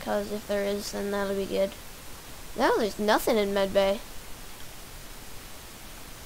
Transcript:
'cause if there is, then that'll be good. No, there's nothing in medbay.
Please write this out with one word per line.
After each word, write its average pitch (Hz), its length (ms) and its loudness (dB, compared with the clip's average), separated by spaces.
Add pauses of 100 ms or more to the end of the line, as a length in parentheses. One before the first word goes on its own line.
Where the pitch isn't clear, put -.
'cause 208 300 0
if 208 160 -4
there 202 180 2
is, 208 260 -2
then 202 200 -2
that'll 196 240 0
be 196 100 0
good. 196 260 2 (840)
No, 349 200 6
there's 214 220 2
nothing 226 380 6
in 202 160 4
medbay. 196 460 4 (2250)